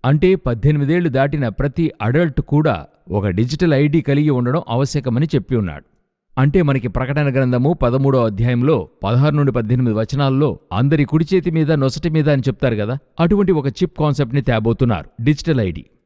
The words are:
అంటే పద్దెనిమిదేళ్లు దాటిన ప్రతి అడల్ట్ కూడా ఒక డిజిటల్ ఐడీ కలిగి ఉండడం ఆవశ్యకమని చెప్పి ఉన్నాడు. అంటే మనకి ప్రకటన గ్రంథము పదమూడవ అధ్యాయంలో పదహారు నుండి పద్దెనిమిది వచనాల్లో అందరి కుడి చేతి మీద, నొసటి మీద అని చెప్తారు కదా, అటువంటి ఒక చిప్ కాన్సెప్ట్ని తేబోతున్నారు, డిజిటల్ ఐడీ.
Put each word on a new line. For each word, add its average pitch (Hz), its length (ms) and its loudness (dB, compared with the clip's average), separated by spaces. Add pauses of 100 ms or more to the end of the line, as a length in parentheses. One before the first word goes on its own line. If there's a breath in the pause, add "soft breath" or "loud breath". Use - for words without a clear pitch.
అంటే 156 300 4
పద్దెనిమిదేళ్లు 147 720 0
దాటిన 135 400 0
ప్రతి 147 420 -2 (100)
అడల్ట్ 139 400 0
కూడా 139 440 0 (260)
ఒక 101 160 0
డిజిటల్ 127 460 0
ఐడీ 147 280 2
కలిగి 147 280 0
ఉండడం 127 400 0
ఆవశ్యకమని 131 560 -2 (100)
చెప్పి 127 200 -2
ఉన్నాడు. 85 280 -4 (540)
అంటే 143 240 2
మనకి 135 260 0
ప్రకటన 135 460 -2
గ్రంథము 127 400 0
పదమూడవ 131 520 0
అధ్యాయంలో 120 640 0 (140)
పదహారు 131 320 2
నుండి 143 160 2
పద్దెనిమిది 120 440 0
వచనాల్లో 135 640 -2 (140)
అందరి 139 320 2
కుడి 160 200 0 (100)
చేతి 175 160 0
మీద, 156 200 0
నొసటి 143 380 -2
మీద 156 200 0
అని 139 120 2
చెప్తారు 127 340 -2
కదా, 104 220 -4 (220)
అటువంటి 185 320 2
ఒక 147 160 0
చిప్ - 320 -4
కాన్సెప్ట్ని 143 420 0
తేబోతున్నారు, 117 840 0
డిజిటల్ 147 360 0
ఐడీ. 90 260 -4 (200)